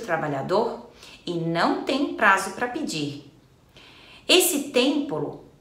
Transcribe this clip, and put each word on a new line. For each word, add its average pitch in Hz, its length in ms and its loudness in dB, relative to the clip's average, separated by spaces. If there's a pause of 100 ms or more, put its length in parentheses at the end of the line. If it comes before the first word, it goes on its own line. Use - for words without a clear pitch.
trabalhador 151 920 -2 (340)
e 175 100 -4
não 170 500 0
tem 277 300 0
prazo 196 360 4
para - 160 -4
pedir. 156 680 -6 (920)
Esse 330 440 4
tempo 247 720 0 (160)